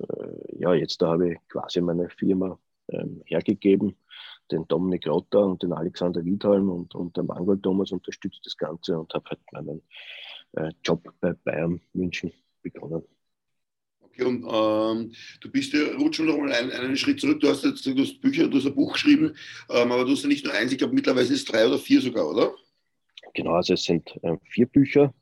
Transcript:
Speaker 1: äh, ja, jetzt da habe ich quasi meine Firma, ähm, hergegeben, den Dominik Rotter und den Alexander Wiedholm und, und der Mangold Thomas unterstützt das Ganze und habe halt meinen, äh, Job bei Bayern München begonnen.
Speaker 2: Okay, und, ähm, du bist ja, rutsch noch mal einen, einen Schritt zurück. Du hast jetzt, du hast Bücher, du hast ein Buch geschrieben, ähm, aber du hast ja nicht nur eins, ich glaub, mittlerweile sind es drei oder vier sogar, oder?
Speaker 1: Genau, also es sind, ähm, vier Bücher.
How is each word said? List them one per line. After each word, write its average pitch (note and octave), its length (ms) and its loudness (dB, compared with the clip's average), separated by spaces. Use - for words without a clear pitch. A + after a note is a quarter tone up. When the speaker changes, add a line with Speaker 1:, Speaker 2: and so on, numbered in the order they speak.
Speaker 1:
äh, G1+ 400 -12
ja, F2+ 140 2
jetzt D#2+ 280 0
da E2 120 2
habe E2+ 200 2
ich E2 60 -14
quasi - 320 -4
meine F2 280 0
Firma, F#2+ 500 -2
ähm, - 360 -8
hergegeben, G2 720 2
den E2 160 -2
Dominik F2+ 400 0
Rotter F2+ 380 2
und F#2 180 -2
den F2 100 0
Alexander F2 500 -4
Wiedholm G2 460 2
und, F2 260 -6
und F2+ 220 -8
der E2+ 60 -2
Mangold G2 400 -2
Thomas F#2+ 280 0
unterstützt - 520 -10
das - 140 -14
Ganze E2 420 -6
und D#2+ 140 -10
habe - 160 -6
halt - 100 -12
meinen, D#2 300 -12
äh, D#2+ 140 -6
Job E2+ 180 0
bei F2 120 0
Bayern E2+ 480 -4
München F2+ 380 -6
begonnen. D#2+ 420 -10
Speaker 2:
Okay, - 220 -8
und, B2+ 200 0
ähm, A2 680 0
du - 100 -16
bist C#3 220 -2
ja, D3 240 0
rutsch D#3 220 0
noch D#3 180 2
mal C#3+ 140 -2
einen, B2 200 0
einen B2+ 260 -2
Schritt C#3 220 0
zurück. D3+ 200 2
Du C#3+ 100 4
hast C3+ 140 0
jetzt, C#3 220 -2
du C3 120 -2
hast - 240 0
Bücher, C#3 260 2
du B2+ 100 2
hast C3 100 0
ein C#3 80 -4
Buch - 180 0
geschrieben, - 420 4
ähm, A#2+ 220 4
aber B2 140 2
du C3 60 2
hast C#3+ 120 0
ja C#3+ 60 0
nicht C#3+ 160 0
nur - 80 -4
eins, B2 180 0
ich C3 60 -2
glaub, B2+ 160 0
mittlerweile C3 320 4
sind C3 120 2
es - 80 -4
drei A2 200 4
oder C#3 140 4
vier C3+ 220 4
sogar, A2 280 0
oder? A#2+ 240 0
Speaker 1:
Genau, F2 200 -2
also F2+ 200 2
es - 120 -2
sind, - 360 -2
ähm, E2 220 -2
vier - 240 0
Bücher. C#3 540 4